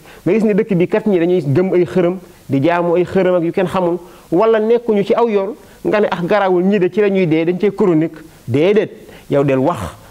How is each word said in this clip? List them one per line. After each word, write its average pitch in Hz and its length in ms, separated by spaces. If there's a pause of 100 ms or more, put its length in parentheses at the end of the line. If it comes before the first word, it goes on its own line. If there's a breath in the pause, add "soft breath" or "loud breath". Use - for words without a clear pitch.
(260 loud breath)
nga 165 80
gis 220 100
ne 214 80
dëkk 208 220
bi 180 140
kat 214 180
ñi 196 140
dañuy 180 260
gëm 175 280
ay 175 120
xërëm, 180 300 (320 loud breath)
di 135 120
jaamu 170 360
ay 180 80
xërëm 180 320
ak 175 80
yu 165 80
kenn 180 160
xamul, 180 300 (340 loud breath)
wala 220 260
nekkuñu 220 460
ci - 100
aw 240 140
yoon, 202 260 (300 loud breath)
nga 196 160
ne, 208 100
"Ah, 175 140
garawul, 185 400
ñii 202 160
de 180 100
ci 214 100
la 208 80
ñuy 190 200
dee, 160 160
dañ 175 160
cee 208 100
chronique." 165 480 (300 loud breath)
Déedéet, 175 420 (400 loud breath)
yow 143 140
del 135 140
wax. 139 200 (320 loud breath)